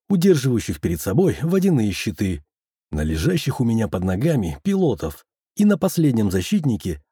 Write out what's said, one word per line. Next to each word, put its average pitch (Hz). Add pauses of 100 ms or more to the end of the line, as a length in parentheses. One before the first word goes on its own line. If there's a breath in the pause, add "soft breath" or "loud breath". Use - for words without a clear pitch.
(100)
удерживающих 139
перед 82
собой 120
водяные 170
щиты – 92 (460)
на 76
лежащих 82
у 120
меня 113
под 92
ногами 95
пилотов 175 (320)
и 208
на 208
последнем 127
защитнике, 98 (120)